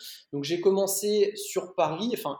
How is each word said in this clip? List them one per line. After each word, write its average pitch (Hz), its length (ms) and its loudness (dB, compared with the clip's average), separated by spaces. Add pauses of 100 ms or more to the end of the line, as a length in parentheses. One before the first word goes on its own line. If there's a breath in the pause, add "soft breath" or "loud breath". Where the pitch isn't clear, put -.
(340 loud breath)
Donc, 143 100 -2
j'ai 170 180 -2
commencé 202 760 2
sur - 380 -6
Paris, 170 400 0
enfin, 147 260 -6